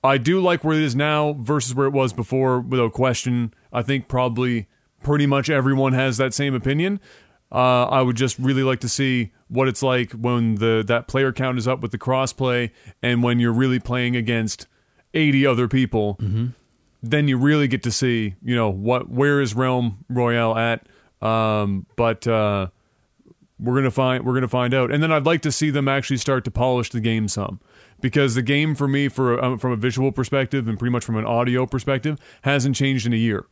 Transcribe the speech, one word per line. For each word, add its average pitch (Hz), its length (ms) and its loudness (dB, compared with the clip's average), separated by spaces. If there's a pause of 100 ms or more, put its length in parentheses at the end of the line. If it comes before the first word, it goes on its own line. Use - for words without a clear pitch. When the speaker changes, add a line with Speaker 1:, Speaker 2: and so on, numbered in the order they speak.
Speaker 1:
I 135 140 4
do 165 220 2
like 175 220 2
where 156 140 2
it 156 80 2
is 127 100 0
now 151 460 0
versus 123 340 -2
where 139 140 2
it 143 40 -2
was 131 200 2
before, 127 480 0
without 120 320 0
question. 120 600 0 (200)
I 120 100 -2
think 127 240 -2
probably 123 640 -2 (340)
pretty 143 240 2
much 139 240 0
everyone 135 440 2
has 127 240 0
that 131 160 0
same 139 200 -2
opinion. 156 460 -2 (500)
Uh, 127 360 2
I 131 160 2
would 123 140 0
just 127 220 -2
really 131 260 0
like 131 160 0
to 123 80 -4
see 127 440 -2 (160)
what 131 200 0
it's - 140 -4
like 127 300 0
when 117 440 0
the, 110 300 2
that 117 200 0
player 135 260 0
count 127 260 -2
is 113 100 -2
up 131 120 -2
with 113 120 -6
the 113 60 -8
crossplay 127 720 -2 (320)
and 120 200 2
when 120 160 2
you're 117 140 4
really 127 260 2
playing 123 380 -2
against 113 500 -4 (480)
eighty 143 320 4
other 123 220 2
people. 110 520 0
Speaker 2:
Mm-hmm. 107 260 -2 (580)
Speaker 1:
Then 147 240 0
you 131 100 2
really 143 300 4
get 117 160 -2
to 117 80 -2
see, 113 500 -2
you 120 140 -2
know, 113 120 2
what, 104 400 -2
where 143 320 2
is 117 140 -2
Realm 123 540 -2
Royale 117 500 0
at? 117 300 -2 (380)
Um, 107 600 0 (100)
but, 113 300 0
uh, 104 420 0 (880)
we're 123 180 0
gonna 135 140 2
find, 127 340 0
we're 123 100 0
gonna 127 140 0
find 123 260 0
out. 127 160 2
And 147 120 2
then 160 100 2
I'd 147 140 2
like 165 160 2
to 147 100 -2
see 151 180 0
them 139 180 0
actually 135 300 -2
start 131 260 0
to 117 60 -4
polish 123 400 0
the 117 100 -4
game 110 280 0
some, 98 320 -6 (400)
because 131 340 0
the 127 80 0
game 143 320 0
for 143 140 -2
me, 139 200 0
for, 123 340 0
um, 127 160 -2
from 127 140 -2
a 117 40 -2
visual 131 360 0
perspective 131 560 -2
and 110 100 -4
pretty 120 140 -2
much 120 120 -2
from 113 120 -4
an 95 80 -2
audio 123 400 2
perspective, 135 540 -4 (240)
hasn't 139 340 0
changed 135 300 0
in 120 60 0
a 113 40 2
year. 113 360 0